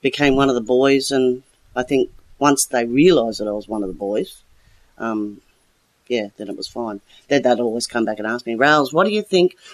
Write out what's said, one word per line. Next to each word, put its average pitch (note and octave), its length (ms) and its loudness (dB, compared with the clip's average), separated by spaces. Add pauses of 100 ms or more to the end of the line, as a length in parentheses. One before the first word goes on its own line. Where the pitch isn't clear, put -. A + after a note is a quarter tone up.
became C#3 340 2
one C3+ 120 2
of B2+ 60 0
the A#2+ 60 0
boys, C3 500 2
and B2+ 320 0 (320)
I B2+ 80 -2
think C3 280 0 (280)
once C#3+ 280 2
they A#2+ 180 -2
realised A#2+ 560 2
that G#2+ 80 -4
I G#2 40 -4
was G#2 160 -8
one G#2 140 -6
of F#2+ 60 -4
the F#2 60 -8
boys, G2+ 480 -6 (560)
um, G#2+ 420 -8 (680)
yeah, A2 280 -4
then G2+ 120 -12
it - 80 -10
was - 120 -12
fine. A2 320 -10 (280)
Then C#3+ 140 2
they'd B2 180 2
always A#2 260 -4
come A#2 180 -2
back G#2+ 140 -4
and G#2+ 80 -6
ask A#2 200 -6
me, A#2 80 -4
"Rails, C#3 380 2
what F3 120 2
do G#3+ 80 0
you G#3 100 -2
think F#3 340 2 (180)